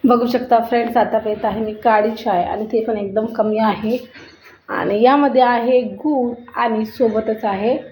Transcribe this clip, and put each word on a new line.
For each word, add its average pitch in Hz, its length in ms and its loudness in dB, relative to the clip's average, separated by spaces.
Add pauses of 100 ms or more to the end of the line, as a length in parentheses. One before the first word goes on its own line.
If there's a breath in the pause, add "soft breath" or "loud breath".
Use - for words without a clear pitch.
बघू 240 220 4
शकता 240 340 2
फ्रेंड्स, 233 360 -2
आता 220 220 2
पित 214 260 -4
आहे 214 160 -2
मी 214 140 -4
काळी 214 360 2
चाय 202 340 -2
आणि 214 220 -6
ते 226 180 -2
पण 226 120 -2
एकदम 208 300 -2
कमी 214 320 -2
आहे. 214 380 0 (720 loud breath)
आणि 190 340 -2
यामध्ये 262 400 4
आहे 247 380 4
गूळ 247 520 -2 (240)
आणि 226 280 -2
सोबतच 220 600 -2
आहे 208 320 0 (160)